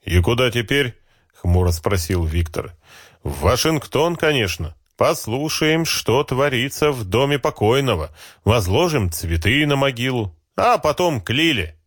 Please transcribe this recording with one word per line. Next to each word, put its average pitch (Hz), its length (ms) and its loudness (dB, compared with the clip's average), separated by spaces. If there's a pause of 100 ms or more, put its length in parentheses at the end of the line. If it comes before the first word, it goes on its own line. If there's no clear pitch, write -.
"И 87 180 2
куда 120 300 2
теперь?" 120 440 -2 (400)
хмуро 87 380 2
спросил 90 520 -2
Виктор. 82 500 -4 (480)
"В 73 180 -8
Вашингтон, 160 760 0
конечно. 110 580 -2 (220)
Послушаем, 156 880 0
что - 380 0
творится 139 720 0
в 120 120 -6
доме 131 340 0
покойного. 113 720 0 (340)
Возложим 113 680 2
цветы 98 560 0
на 143 100 2
могилу, 127 600 -2 (200)
а 214 220 2
потом 151 420 0
к - 100 -12
Лиле". 127 460 0 (100)